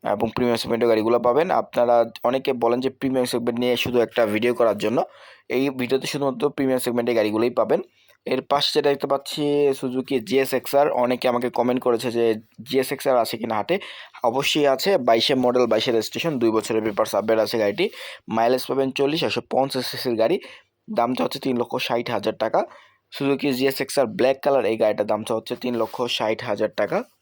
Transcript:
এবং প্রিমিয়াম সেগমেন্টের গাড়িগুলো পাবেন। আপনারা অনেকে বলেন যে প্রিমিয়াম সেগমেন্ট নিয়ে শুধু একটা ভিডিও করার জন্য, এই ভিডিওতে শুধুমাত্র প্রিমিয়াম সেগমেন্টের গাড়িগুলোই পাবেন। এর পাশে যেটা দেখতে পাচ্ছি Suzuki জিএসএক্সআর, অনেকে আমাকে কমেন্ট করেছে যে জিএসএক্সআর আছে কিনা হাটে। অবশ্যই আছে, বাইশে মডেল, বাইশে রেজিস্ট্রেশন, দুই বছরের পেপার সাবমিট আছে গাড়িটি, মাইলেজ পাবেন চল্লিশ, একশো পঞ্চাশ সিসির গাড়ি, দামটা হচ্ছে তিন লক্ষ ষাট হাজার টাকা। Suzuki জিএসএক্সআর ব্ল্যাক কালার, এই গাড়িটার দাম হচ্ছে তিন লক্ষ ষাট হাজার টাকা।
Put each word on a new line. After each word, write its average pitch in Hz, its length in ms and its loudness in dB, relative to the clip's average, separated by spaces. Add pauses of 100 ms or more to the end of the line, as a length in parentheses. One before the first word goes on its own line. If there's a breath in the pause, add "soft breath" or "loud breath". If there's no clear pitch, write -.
(140)
এবং 117 200 -2
প্রিমিয়াম 120 260 2
সেগমেন্টের 113 320 0
গাড়িগুলো 110 340 2
পাবেন। 135 200 2 (140)
আপনারা 120 360 2 (320)
অনেকে 131 220 0 (120)
বলেন 120 220 2
যে 131 140 0
প্রিমিয়াম 131 340 0
সেগমেন্ট 120 300 -2
নিয়ে 123 120 2 (100)
শুধু 123 220 0
একটা 120 160 0 (120)
ভিডিও 117 260 0
করার 107 240 2
জন্য, 113 140 0 (580 loud breath)
এই 135 80 2 (160)
ভিডিওতে 127 320 0
শুধুমাত্র 135 300 -4 (140)
প্রিমিয়াম 131 280 0
সেগমেন্টের 120 340 0
গাড়িগুলোই 107 420 2
পাবেন। 110 220 2 (440 soft breath)
এর 127 240 -2
পাশে 147 240 2
যেটা 143 180 2
দেখতে 139 200 -2
পাচ্ছি 139 300 -4 (360)
Suzuki 131 380 -4 (120)
জিএসএক্সআর, 135 580 2 (180)
অনেকে 123 280 -2
আমাকে 120 160 0 (100)
কমেন্ট 123 280 2
করেছে 123 300 2
যে 117 80 2 (440)
জিএসএক্সআর 131 560 0
আছে - 160 -6
কিনা 113 200 -4
হাটে। 160 160 0 (520 loud breath)
অবশ্যই 139 460 2
আছে, - 160 -2 (180)
বাইশে 117 260 4 (100)
মডেল, 123 280 4
বাইশে 110 200 2
রেজিস্ট্রেশন, 120 400 -2 (100)
দুই 117 140 4
বছরের 110 300 0
পেপার 107 260 0
সাবমিট 110 320 2
আছে 104 180 -4
গাড়িটি, 104 220 0 (520 loud breath)
মাইলেজ 120 320 2
পাবেন 135 200 0 (100)
চল্লিশ, 143 300 0
একশো 110 140 -4 (100)
পঞ্চাশ 131 380 0
সিসির 123 320 -4
গাড়ি, 143 140 2 (640 loud breath)
দামটা 120 260 0
হচ্ছে 143 200 -6
তিন 131 160 0
লক্ষ 117 120 -4 (160)
ষাট 120 180 -2 (100)
হাজার 104 260 -2
টাকা। 127 180 0 (540 loud breath)
Suzuki 139 340 0 (100)
জিএসএক্সআর 135 480 0 (120)
ব্ল্যাক 131 260 2
কালার, 139 260 2
এই 113 120 0
গাড়িটার 107 300 0
দাম 107 80 -2 (180)
হচ্ছে 113 160 -8 (100)
তিন 123 160 -2
লক্ষ 110 160 -4 (220)
ষাট 110 200 -2 (100)
হাজার 104 220 -2 (100)
টাকা। 107 180 -2 (240)